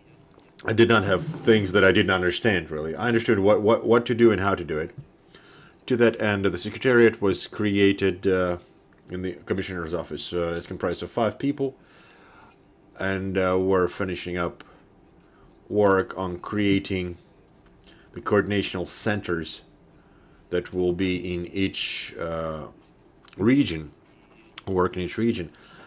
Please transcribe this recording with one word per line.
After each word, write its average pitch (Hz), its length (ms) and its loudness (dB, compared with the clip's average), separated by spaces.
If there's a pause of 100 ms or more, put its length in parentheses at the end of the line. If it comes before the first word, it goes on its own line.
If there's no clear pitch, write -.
(640)
I 110 80 0
did 113 160 6
not 110 140 6
have 92 200 0
things 104 500 2
that 98 100 6
I 95 80 8
didn't 95 180 2
understand, 90 640 0
really. 78 240 -6
I 110 120 -4
understood 113 300 2
what, 101 240 4
what, 107 240 2
what 120 220 4
to 120 80 -2
do 113 160 6
and 92 100 0
how 98 140 0
to 90 80 -6
do 78 160 -6
it. 85 120 -8 (920)
To 127 120 0
that 117 220 4
end, 104 260 0
the 87 120 0
Secretariat 113 640 4
was 98 240 0
created, 98 800 2
uh, 92 320 0 (540)
in 92 100 -8
the 90 120 -6 (120)
Commissioner's 90 480 -6
Office. 80 400 -8
Uh, 85 240 -2
it's 85 80 -10
comprised 87 380 -6
of 87 80 -12
five 110 260 -2
people, 139 380 -4 (1200)
and, 95 380 -4
uh, 92 220 2
we're 95 280 2
finishing 90 500 -8
up 85 260 -6 (1080)
work 98 480 2
on 90 220 -6
creating 98 800 -2 (960)
the - 80 -14
coordinational 95 680 -2
centers 90 720 -6 (880)
that 90 240 -4
will 90 200 0
be 90 400 -2
in 87 140 -6
each, - 720 -6
uh, 80 460 -6 (720)
region, 95 540 0 (760)
work 90 300 0
in 90 60 -4
each 87 120 -8
region. 104 360 -2 (360)